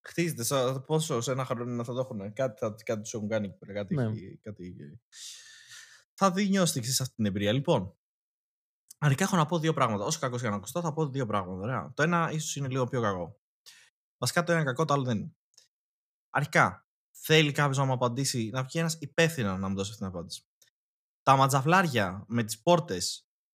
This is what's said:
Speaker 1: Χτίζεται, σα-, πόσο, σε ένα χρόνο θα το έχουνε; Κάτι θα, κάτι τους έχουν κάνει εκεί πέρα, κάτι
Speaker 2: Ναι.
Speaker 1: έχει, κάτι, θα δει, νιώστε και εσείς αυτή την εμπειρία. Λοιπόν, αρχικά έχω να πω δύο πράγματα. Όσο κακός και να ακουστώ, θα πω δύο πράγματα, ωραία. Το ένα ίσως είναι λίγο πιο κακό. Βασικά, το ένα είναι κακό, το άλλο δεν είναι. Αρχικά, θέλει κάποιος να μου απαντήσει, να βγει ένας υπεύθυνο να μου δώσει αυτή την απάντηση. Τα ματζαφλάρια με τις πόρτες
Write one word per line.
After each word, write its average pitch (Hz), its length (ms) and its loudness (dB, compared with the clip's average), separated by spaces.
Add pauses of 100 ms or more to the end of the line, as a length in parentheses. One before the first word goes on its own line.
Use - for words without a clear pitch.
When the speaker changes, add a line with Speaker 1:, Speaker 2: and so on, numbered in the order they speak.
Speaker 1:
Χτίζεται, 147 360 -2
σα-, 131 380 0
πόσο, 156 400 0
σε 131 100 -2
ένα 127 140 -2
χρόνο 120 380 -4
θα 123 100 -6
το 123 60 -2
έχουνε; 107 300 -6
Κάτι 131 300 -4
θα, 107 240 -4
κάτι 110 180 -2
τους - 120 -12
έχουν 107 140 -6
κάνει 107 200 -2
εκεί - 100 -12
πέρα, - 160 -16
κάτι 101 220 -4
Speaker 2:
Ναι. 131 80 2
Speaker 1:
έχει, 107 400 -6
κάτι, 98 560 -14 (1120)
θα 190 180 2
δει, 196 180 0
νιώστε 185 300 2
και 113 80 -6
εσείς 131 140 0
αυτή - 140 -6
την 110 100 0
εμπειρία. 101 260 0
Λοιπόν, 127 460 0 (1000)
αρχικά 147 260 2
έχω 190 120 0
να 156 100 6
πω 170 140 -2
δύο 156 140 0
πράγματα. 113 300 0
Όσο 151 160 -2
κακός 123 220 -4
και 120 80 -2
να 104 60 -2
ακουστώ, 101 260 -6
θα 160 120 -2
πω 156 160 -2
δύο 131 160 -2
πράγματα, 95 360 -4
ωραία. 117 340 -4
Το 143 80 2
ένα 170 280 2
ίσως 156 240 -6
είναι 139 120 -4
λίγο 127 200 0
πιο 123 140 -2
κακό. 92 380 -2 (800)
Βασικά, 160 260 0
το 170 80 0
ένα 165 100 4
είναι 139 80 0
κακό, 143 160 0
το 143 80 2
άλλο 139 100 2
δεν 123 140 0
είναι. - 140 -6 (1000)
Αρχικά, 135 580 2 (240)
θέλει 156 400 4
κάποιος 139 260 2
να 139 80 2
μου 131 80 2
απαντήσει, 123 600 0
να 127 100 -2
βγει 147 160 -4
ένας 165 200 -2
υπεύθυνο 139 580 0
να 95 120 -2
μου 98 60 -2
δώσει 98 160 -4
αυτή - 120 -10
την 95 100 -6
απάντηση. - 340 -12 (720)
Τα 135 140 6
ματζαφλάρια 135 920 4
με 117 160 0
τις - 180 -6
πόρτες 165 680 0 (260)